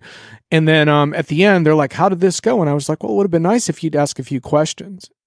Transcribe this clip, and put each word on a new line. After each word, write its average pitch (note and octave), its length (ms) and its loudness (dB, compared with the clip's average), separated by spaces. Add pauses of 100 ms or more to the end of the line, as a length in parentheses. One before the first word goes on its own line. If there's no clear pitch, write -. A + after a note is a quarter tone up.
(520)
And D#3+ 160 2
then, D#3 220 4
um, D3 240 2
at D#3 140 -6
the E3 180 2
end, F#3 200 4
they're D#3 80 4
like, D3 200 0
"How F3 160 0
did F#3 100 -4
this F3+ 220 -2
go?" A#3 180 0
And D#3 100 0
I C#3+ 40 0
was C#3+ 160 -4
like, D#3 120 -6
"Well, A3 120 -6
it - 20 -2
would G3+ 80 2
have G3 80 -2
been E3 120 0
nice A3 260 0
if D#3 120 -8
you'd D#3 140 -4
ask D3 240 -2
a C3 60 -8
few C3 160 -8
questions." D#3 680 -4 (180)